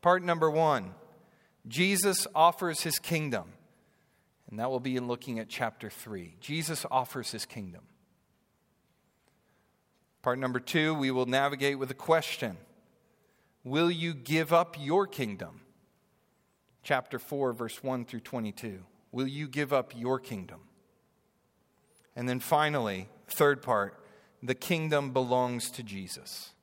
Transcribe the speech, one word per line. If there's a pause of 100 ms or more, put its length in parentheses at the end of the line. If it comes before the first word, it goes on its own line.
Part
number
one, (720)
Jesus
offers
his
kingdom. (920)
And
that
will
be
in
looking
at
chapter
three.
Jesus
offers
his
kingdom. (2500)
Part
number
two,
we
will
navigate
with
a
question. (1040)
Will
you
give
up
your
kingdom? (1200)
Chapter
four,
verse
one
through
twenty-two. (300)
Will
you
give
up
your
kingdom? (1600)
And
then
finally, (180)
third
part, (380)
the
kingdom
belongs
to
Jesus. (120)